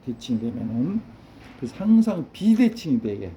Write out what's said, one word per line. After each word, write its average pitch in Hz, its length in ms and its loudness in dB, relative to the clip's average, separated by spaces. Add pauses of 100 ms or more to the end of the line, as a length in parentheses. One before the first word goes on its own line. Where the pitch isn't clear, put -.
대칭이 113 340 -6
되면은. 117 600 -4 (560)
그래서 117 200 -10
항상 208 560 2
비대칭이 214 640 2
되게 101 380 -6